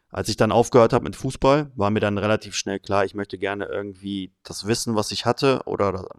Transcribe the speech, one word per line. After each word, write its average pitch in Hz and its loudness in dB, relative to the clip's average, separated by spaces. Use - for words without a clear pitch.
als 95 -4
ich 110 -2
dann 107 2
aufgehört 117 6
hab 127 2
mit - -6
Fußball, 135 0
war 101 0
mir 107 0
dann 101 0
relativ 104 -2
schnell 98 -4
klar, 98 0
ich 98 -6
möchte 101 -8
gerne 98 -4
irgendwie 98 -6
das - -10
Wissen, 117 0
was 104 -2
ich - -4
hatte 127 2
oder 95 -2